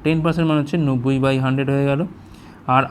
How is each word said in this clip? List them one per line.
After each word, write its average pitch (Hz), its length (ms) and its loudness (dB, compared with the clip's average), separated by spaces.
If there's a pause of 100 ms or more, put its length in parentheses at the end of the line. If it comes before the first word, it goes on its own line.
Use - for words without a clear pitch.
টেন 160 200 2
পার্সেন্ট 165 260 0
মানে 151 120 2
হচ্ছে 143 140 -4 (120)
নব্বই 131 360 0
by 135 200 2
হান্ড্রেড 131 300 0
হয়ে 139 160 2
গেল, 139 100 0 (720)
আর 135 160 4